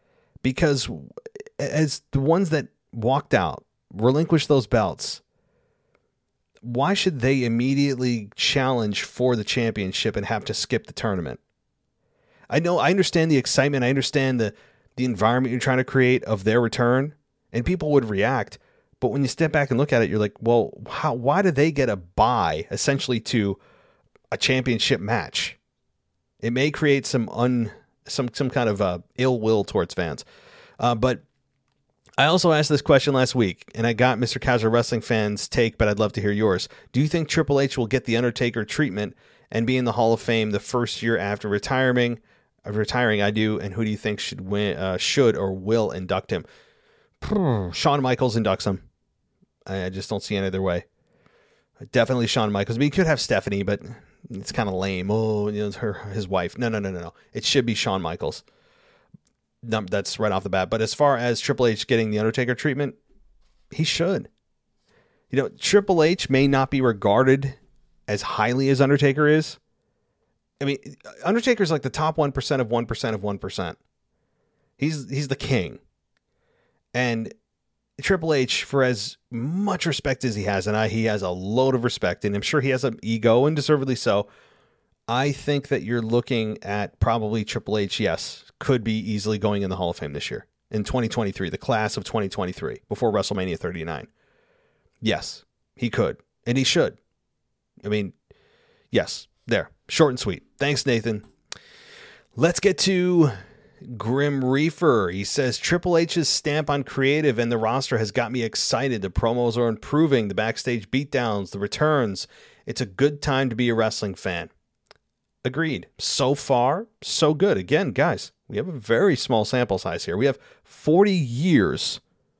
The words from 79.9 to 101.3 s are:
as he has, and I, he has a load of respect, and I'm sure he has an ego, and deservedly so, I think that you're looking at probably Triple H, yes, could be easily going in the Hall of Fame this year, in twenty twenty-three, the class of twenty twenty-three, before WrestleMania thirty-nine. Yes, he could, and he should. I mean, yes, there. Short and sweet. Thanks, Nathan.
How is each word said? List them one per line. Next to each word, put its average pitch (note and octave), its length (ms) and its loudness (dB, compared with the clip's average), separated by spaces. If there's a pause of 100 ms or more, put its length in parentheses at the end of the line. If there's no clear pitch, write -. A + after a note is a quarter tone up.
as A2 100 -2
he G#2 80 -4
has, G2 240 -2
and G#2+ 80 0
I, G#2+ 140 0
he A2 160 -2
has G#2+ 160 0
a F#2 80 -2
load A2 460 0
of A#2+ 100 0
respect, G2+ 400 -2
and G2+ 100 -2
I'm G2+ 60 -2
sure D3+ 180 0
he C3+ 120 0
has B2+ 120 -2
an A2+ 180 -2
ego, A2+ 440 2
and D#3 100 0
deservedly C3+ 400 0
so, G#2 320 0 (800)
I C3 240 -2
think C#3 380 -4
that A#2 140 -2
you're A#2 180 -2
looking A2+ 600 -2
at G2+ 380 -6
probably A2 460 0
Triple G#2+ 320 -4
H, G2+ 200 -2
yes, - 640 -4
could B2 240 0
be A2 140 0
easily G#2+ 400 -2
going G2+ 240 0
in F#2+ 80 -2
the F#2 80 -4
Hall F2 140 -2
of - 40 -4
Fame D2 160 -8
this C#2+ 180 -8
year, - 160 -10 (240)
in G#2+ 140 -4
twenty A#2+ 240 -2
twenty-three, G2 420 -4
the D2+ 80 -10
class G#2+ 380 -2
of G2+ 80 -8
twenty G#2+ 240 -4
twenty-three, F#2 600 -8
before A2 240 -2
WrestleMania F#2+ 440 -2
thirty-nine. E2+ 500 -8 (920)
Yes, - 460 -4 (300)
he A#2+ 140 -2
could, G2 280 -2 (280)
and A#2+ 120 0
he C3 80 0
should. C#3+ 320 0 (880)
I - 20 -6
mean, G#2 240 -2 (800)
yes, - 380 -2 (180)
there. G2+ 240 -2 (160)
Short D3 240 4
and B2 80 -6
sweet. - 240 -6 (160)
Thanks, C#3 260 -2
Nathan. A2+ 400 0 (1120)